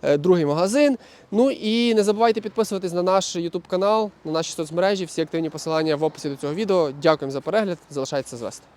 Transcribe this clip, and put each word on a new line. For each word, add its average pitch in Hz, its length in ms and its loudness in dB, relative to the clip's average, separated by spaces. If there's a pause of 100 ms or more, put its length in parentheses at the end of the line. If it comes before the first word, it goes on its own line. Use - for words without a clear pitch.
е, 143 160 2
другий 170 280 4
магазин. 214 520 2 (320)
Ну 247 200 4
і 226 440 0
не 214 80 4
забувайте 214 380 2
підписуватись 196 520 -4
на 175 100 -2
наш 185 340 0
YouTube 170 320 -6
канал, 202 420 0 (140)
на 156 80 -6
наші 160 200 -2
соцмережі. 180 520 -2
Всі 160 180 -4
активні 160 280 -2
посилання 160 460 0
в 151 80 0
описі 156 240 -4
до 139 80 -6
цього 147 180 -6
відео. 185 360 2 (120)
Дякуємо 147 300 2
за 139 80 -4
перегляд. 185 380 -2 (120)
Залишайтеся 139 460 -6
з 117 60 -10
Вест. 101 200 -10 (140)